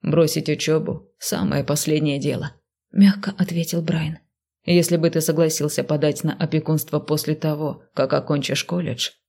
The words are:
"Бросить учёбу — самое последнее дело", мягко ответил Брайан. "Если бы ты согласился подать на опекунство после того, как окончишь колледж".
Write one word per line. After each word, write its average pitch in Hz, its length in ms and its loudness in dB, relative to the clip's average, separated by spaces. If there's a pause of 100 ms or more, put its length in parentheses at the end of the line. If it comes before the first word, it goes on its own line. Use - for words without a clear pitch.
"Бросить 156 480 2
учёбу — - 680 -2
самое 143 440 -2
последнее 147 560 0
дело", 139 340 -4 (380)
мягко 196 460 4
ответил 170 440 -2
Брайан. 160 380 -2 (460)
"Если 170 320 4
бы 165 120 4
ты 165 100 0
согласился 156 640 0
подать 147 400 0
на 156 100 0
опекунство 156 680 0
после 151 360 -2
того, 151 480 -4 (100)
как 135 200 0
окончишь 143 500 0
колледж". 170 460 -4 (200)